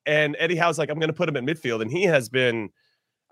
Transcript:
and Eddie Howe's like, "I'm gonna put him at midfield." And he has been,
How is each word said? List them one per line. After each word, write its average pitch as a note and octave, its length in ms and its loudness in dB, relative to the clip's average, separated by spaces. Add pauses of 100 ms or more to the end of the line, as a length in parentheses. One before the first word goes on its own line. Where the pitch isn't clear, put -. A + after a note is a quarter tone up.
and D3+ 320 2
Eddie E3 180 0
Howe's E3 220 2
like, D3+ 100 -2
"I'm D3+ 100 -4
gonna D#3+ 140 0
put E3+ 160 -2
him D3 80 -2
at B2 60 -4
midfield." B2 400 -4
And A2 80 -4
he F3+ 140 0
has C#3 260 2
been, A#2 400 0 (600)